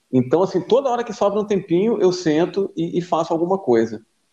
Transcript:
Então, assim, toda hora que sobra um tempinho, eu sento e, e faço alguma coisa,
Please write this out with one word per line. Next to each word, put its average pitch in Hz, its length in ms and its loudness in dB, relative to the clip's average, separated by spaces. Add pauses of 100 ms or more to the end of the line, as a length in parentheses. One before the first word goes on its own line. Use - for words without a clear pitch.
(180)
Então, 131 260 2
assim, 190 180 -2
toda 269 280 2
hora 240 140 -2
que 233 80 -10
sobra 202 300 0
um 202 40 -2
tempinho, 202 540 0
eu 185 120 4
sento 175 640 0
e, 165 240 -4
e 175 40 0
faço 165 320 -2
alguma 175 240 0
coisa, 113 440 0 (320)